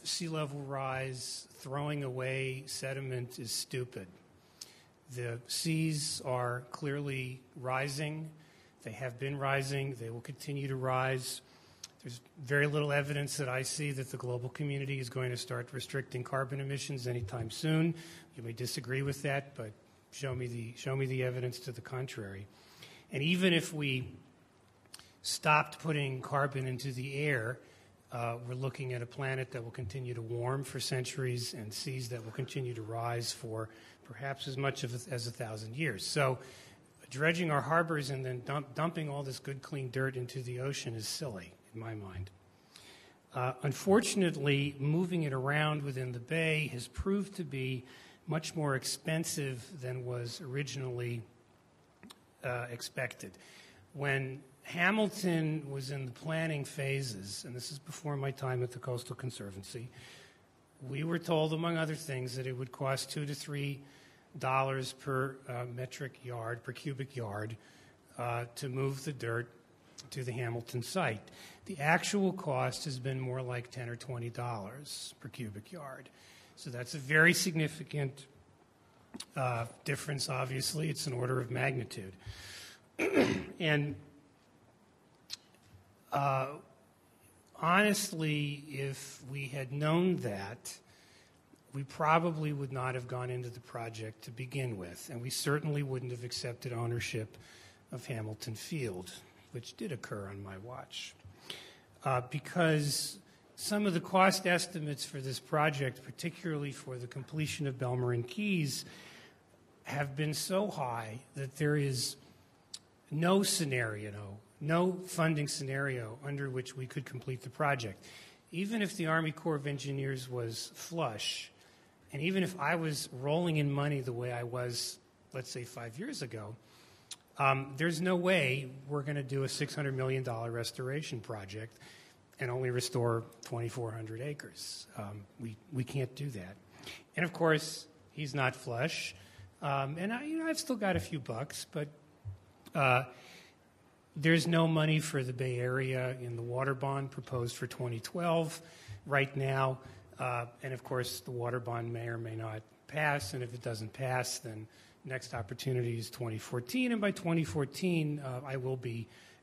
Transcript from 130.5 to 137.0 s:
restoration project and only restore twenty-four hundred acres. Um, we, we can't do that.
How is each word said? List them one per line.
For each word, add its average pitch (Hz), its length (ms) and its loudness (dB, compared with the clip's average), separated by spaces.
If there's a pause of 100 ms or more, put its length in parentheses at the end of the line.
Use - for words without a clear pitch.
restoration 127 720 -4
project 107 560 -8 (640)
and 123 120 0
only 127 180 0
restore 120 540 4 (220)
twenty-four 117 460 -2
hundred 110 300 -6
acres. - 640 -8 (100)
Um, 101 260 -6 (160)
we, 113 160 -6 (160)
we 127 120 0
can't 131 320 -2
do 143 160 -4
that. 95 240 -8 (600)